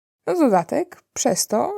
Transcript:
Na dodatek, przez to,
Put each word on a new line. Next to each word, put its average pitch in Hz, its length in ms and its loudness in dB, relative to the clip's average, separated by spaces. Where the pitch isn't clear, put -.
Na - 60 0
dodatek, 269 680 0
przez - 340 -2
to, 240 300 -2